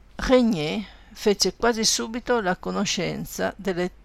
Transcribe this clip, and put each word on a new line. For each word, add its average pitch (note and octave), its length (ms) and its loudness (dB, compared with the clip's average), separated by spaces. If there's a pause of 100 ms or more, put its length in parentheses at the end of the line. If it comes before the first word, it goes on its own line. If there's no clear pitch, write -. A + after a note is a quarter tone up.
(160)
Régnier G#3 680 2 (280)
fece G3 420 0
quasi A3+ 300 0
subito A#3 560 0
la F#3 160 0
conoscenza F3 1000 -4
delle F3+ 360 -4 (120)